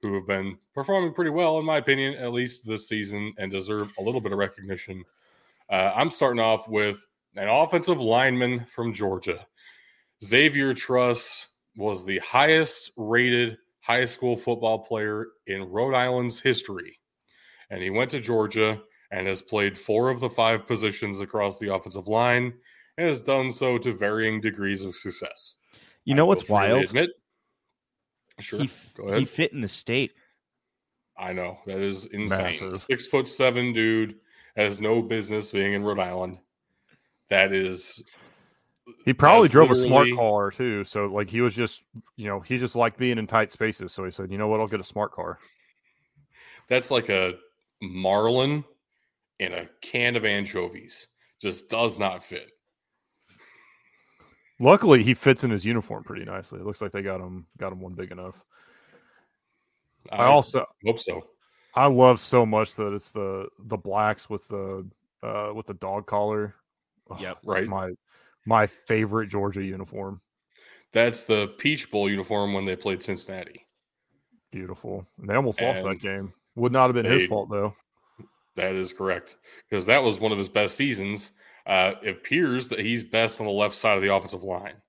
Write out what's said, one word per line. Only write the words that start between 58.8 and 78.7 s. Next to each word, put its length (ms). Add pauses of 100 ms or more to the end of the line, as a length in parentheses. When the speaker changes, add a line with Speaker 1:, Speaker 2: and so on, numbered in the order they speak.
Speaker 3:
I 60
Speaker 1:
I 100
Speaker 3:
also 380 (200)
Speaker 1:
hope 140
so. 280 (480)
Speaker 3:
I 120
love 340
so 260
much 300
that 180
it's 160
the, 380 (100)
the 180
blacks 540
with 180
the, 380 (360)
uh, 320
with 120
the 80
dog 320
collar. 480 (560)
Ugh, 100
Speaker 2:
Yep. 240
Speaker 1:
Right. 240
Speaker 3:
my, 220 (560)
my 200
favorite 640
Georgia 340
uniform. 600 (720)
Speaker 1:
That's 320
the 240 (100)
Peach 320
Bowl 180
uniform 460
when 100
they 120
played 260
Cincinnati. 640 (840)
Speaker 3:
Beautiful. 560 (140)
And 80
they 60
almost 260
lost 220
that 80
Speaker 1:
And 100
Speaker 3:
game. 320 (220)
Would 180
not 140
have 80
been 100
his 180
Speaker 1:
they 60
Speaker 3:
fault, 220
though. 260 (800)
Speaker 1:
That 180